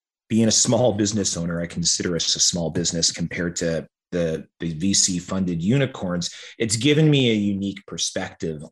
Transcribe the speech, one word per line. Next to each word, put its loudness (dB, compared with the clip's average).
being 4
a 4
small 4
business 0
owner, -4
I -4
consider -2
us 0
a -2
small 0
business 0
compared -4
to -2
the, -2
the -4
V 0
C 2
funded -2
unicorns. 0
It's 0
given 6
me 4
a 4
unique -2
perspective -6